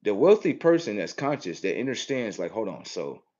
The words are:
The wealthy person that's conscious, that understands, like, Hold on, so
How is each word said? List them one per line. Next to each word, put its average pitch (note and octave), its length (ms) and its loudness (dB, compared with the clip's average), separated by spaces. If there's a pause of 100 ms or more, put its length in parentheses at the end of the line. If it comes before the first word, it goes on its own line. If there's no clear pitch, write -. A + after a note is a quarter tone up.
The G#2 120 0
wealthy E3+ 400 6
person E3 420 2
that's E2+ 160 -4
conscious, C3+ 480 -4
that - 180 -2
understands, A#2+ 600 -4
like, F2 140 -4
Hold G#2+ 160 -4
on, D2+ 160 -10
so C#2+ 380 -8 (160)